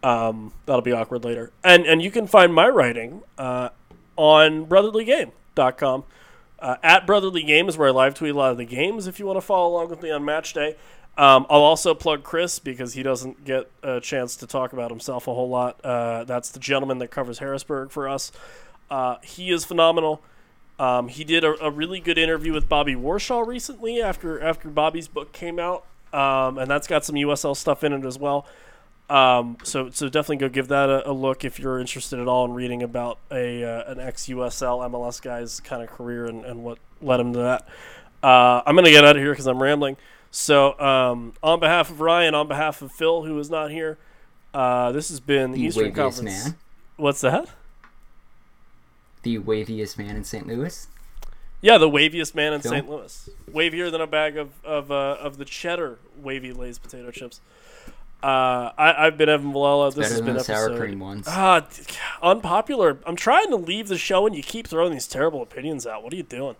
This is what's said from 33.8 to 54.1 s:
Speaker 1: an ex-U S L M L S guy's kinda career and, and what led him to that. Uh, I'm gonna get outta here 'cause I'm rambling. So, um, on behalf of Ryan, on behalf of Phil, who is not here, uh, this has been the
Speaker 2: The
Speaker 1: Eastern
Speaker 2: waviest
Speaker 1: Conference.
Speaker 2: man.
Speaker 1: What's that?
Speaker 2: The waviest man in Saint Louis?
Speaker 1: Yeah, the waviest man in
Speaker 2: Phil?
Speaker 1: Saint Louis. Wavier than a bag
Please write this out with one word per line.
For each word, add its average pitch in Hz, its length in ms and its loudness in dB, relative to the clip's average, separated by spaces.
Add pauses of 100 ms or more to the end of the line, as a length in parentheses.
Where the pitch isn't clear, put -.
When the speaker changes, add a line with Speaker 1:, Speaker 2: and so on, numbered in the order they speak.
Speaker 1:
an 127 80 -14
ex-U 127 460 -8
S 120 160 -8
L 123 220 -2
M 123 100 -8
L 120 140 -6
S 120 120 -10
guy's 120 420 -10
kinda 117 260 -12
career 120 380 -10
and, 113 200 -12
and 120 180 -14
what 117 140 -12 (240)
led 127 180 2
him 120 140 0
to 120 60 -2
that. 123 280 -2 (540)
Uh, 123 460 8
I'm 147 80 4
gonna 175 160 10
get 147 120 12
outta 147 160 10
here 139 160 0
'cause 131 120 -6
I'm 127 140 0
rambling. 139 360 0 (340)
So, 139 480 4
um, 127 600 0
on 165 180 2
behalf 165 300 2
of 151 120 -10
Ryan, 165 340 2
on 151 120 0
behalf 147 340 -4
of 135 100 -16
Phil, 165 320 -2
who 156 160 -6
is 147 100 -8
not 156 220 -4
here, 156 260 -8 (560)
uh, 123 380 0
this 151 180 -6
has 147 100 -12
been 135 320 0
the 131 80 -6
Speaker 2:
The 120 80 -2
Speaker 1:
Eastern 107 240 0
Speaker 2:
waviest 98 40 -10
Speaker 1:
Conference. 113 500 -4
Speaker 2:
man. 160 100 -6 (420)
Speaker 1:
What's 143 240 0
that? 196 280 0 (1700)
Speaker 2:
The 117 160 -4
waviest 107 580 -6
man 104 180 -10
in 107 80 -8
Saint - 240 -12
Louis? 135 400 -8 (760)
Speaker 1:
Yeah, 214 160 6
the 160 120 6
waviest 151 460 0
man 151 180 -2
in 147 80 -6
Speaker 2:
Phil? 120 100 -6
Speaker 1:
Saint 139 180 -6
Louis. 135 400 -16 (220)
Wavier 165 400 -2
than 160 100 -6
a 160 60 -4
bag 151 300 -2